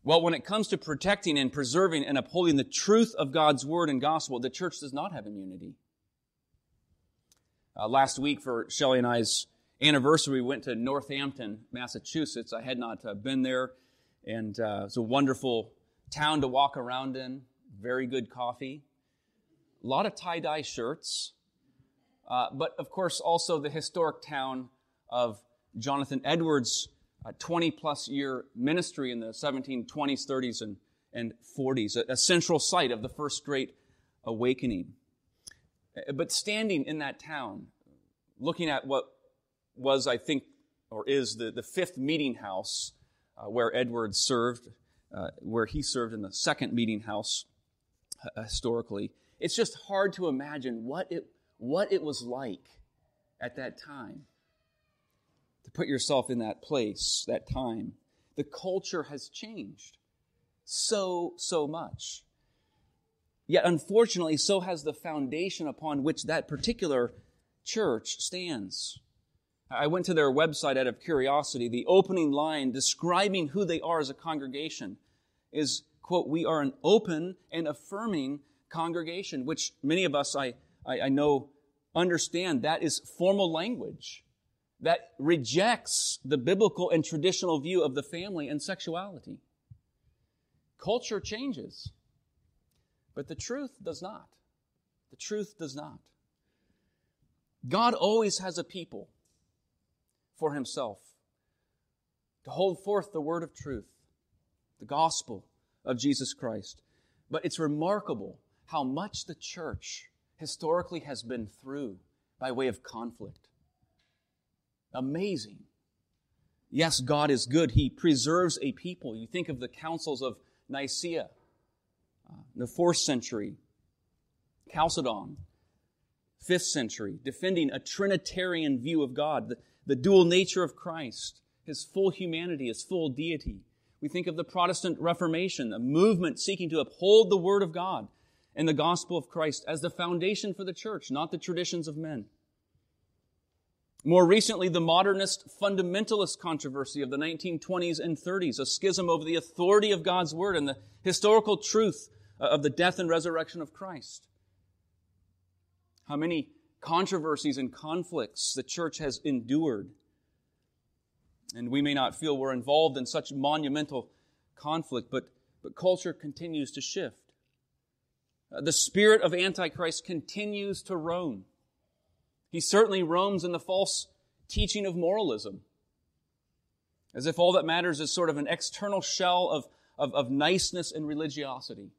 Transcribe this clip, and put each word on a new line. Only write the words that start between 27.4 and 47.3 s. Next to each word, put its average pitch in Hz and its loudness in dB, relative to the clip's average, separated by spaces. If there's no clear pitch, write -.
year 135 -4
ministry 139 -2
in 117 -6
the 113 -10
seventeen 131 -6
twenties, 143 -2
thirties, 127 -2
and, 104 -8
and 117 -6
forties, 127 0
a, 117 0
a 127 0
central 170 4
site 170 2
of 113 -4
the 123 -8
first - -6
great 139 -4
awakening. 117 0
Uh, 143 -8
but - -2
standing 208 0
in 156 -6
that 139 -6
town, 120 -10
looking 165 -2
at 135 -2
what 135 0
was, 135 2
I 120 2
think, 139 -2
or 110 -8
is 127 0
the, 110 -6
the 113 -8
fifth 175 -4
meeting 139 -2
house, - -8
uh, 107 -12
where 117 0
Edwards 117 -2
served, 120 0
uh, 95 -8
where 110 0
he 147 -6
served 113 -4
in 107 -8
the 95 -12
second 143 -2
meeting 113 0
house, 107 -6